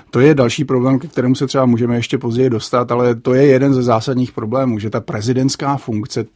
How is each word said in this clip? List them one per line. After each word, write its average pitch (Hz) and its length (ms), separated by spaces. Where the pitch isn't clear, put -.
To - 100
je 147 160
další 131 300
problém, 131 340
ke 165 80
kterému 127 280
se 135 120
třeba 131 180
můžeme 120 300
ještě 120 220
později 123 320
dostat, 120 420
ale 120 240
to 127 180
je 135 120
jeden 135 280
ze 127 100
zásadních 123 480
problémů, 113 480
že 107 100
ta 117 120
prezidentská 131 760
funkce 113 480